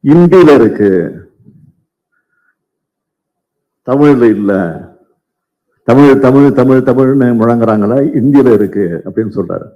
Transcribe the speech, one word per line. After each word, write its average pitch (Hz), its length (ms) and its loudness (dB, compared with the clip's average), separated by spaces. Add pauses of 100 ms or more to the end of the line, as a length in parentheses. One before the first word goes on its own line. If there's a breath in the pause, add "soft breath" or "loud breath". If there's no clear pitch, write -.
இந்தியில 160 520 4
இருக்கு, 104 360 0 (3000)
தமிழ்ல 139 360 2
இல்ல, 98 560 -2 (1040)
தமிழ், 135 340 4
தமிழ், 135 340 2
தமிழ், 131 260 0
தமிழ்னு 131 460 0
முழங்குறாங்களா, 113 760 -2 (140)
இந்தியில 131 380 2
இருக்கு 101 520 -4
அப்படின்னு 95 140 -10
சொல்றாரு. 90 580 -8